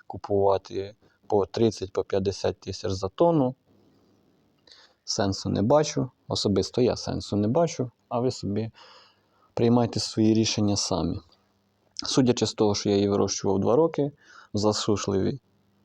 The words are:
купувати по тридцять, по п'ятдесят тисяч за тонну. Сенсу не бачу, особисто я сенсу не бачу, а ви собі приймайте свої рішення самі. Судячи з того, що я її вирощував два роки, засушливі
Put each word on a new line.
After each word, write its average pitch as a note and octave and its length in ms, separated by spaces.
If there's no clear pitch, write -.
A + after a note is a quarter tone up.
купувати G2 880
по G2+ 200
тридцять, A2 460
по G2 120
п'ятдесят G2 560
тисяч G2 320
за F#2+ 160
тонну. D3+ 460
Сенсу G2 440
не G2 140
бачу, C#3 480
особисто - 540
я A2+ 160
сенсу F2+ 400
не G#2 120
бачу, C#3 420
а A#2+ 120
ви B2+ 100
собі G#2+ 400
приймайте A#2 460
свої A2 340
рішення G#2 420
самі. F2 440
Судячи A#2+ 420
з - 80
того, G#2 200
що - 140
я G2+ 80
її G2+ 120
вирощував G2+ 500
два G#2 180
роки, D3+ 360
засушливі G#2 840